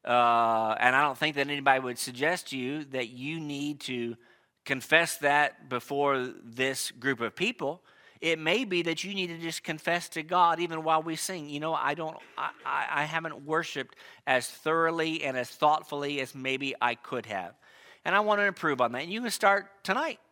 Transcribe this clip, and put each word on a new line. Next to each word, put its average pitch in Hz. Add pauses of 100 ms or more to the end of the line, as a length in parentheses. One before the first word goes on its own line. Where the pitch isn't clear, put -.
uh, 117
and 127
I 143
don't 139
think 151
that 143
anybody 139
would 123
suggest 143
to 135
you 143
that 127
you 139
need 147
to 120 (480)
confess 156
that 143
before 131 (100)
this 127
group 127
of 113
people. 175 (380)
It 165
may 175
be 180
that 160
you 196
need 185
to 165
just 165
confess 170
to 165
God 170
even 165
while 160
we 160
sing, 160
"You 147
know, 160
I 143
don't, 160 (220)
I, 156 (140)
I, 139
I 147
haven't 156
worshiped 156 (320)
as 127
thoroughly 160
and 131
as 123
thoughtfully 147
as 131
maybe 131
I 120
could 117
have." 98 (500)
And 156
I 208
want 208
to 202
improve 156
on 120
that. 127
And 170
you 226
can 233
start 196
tonight 269 (100)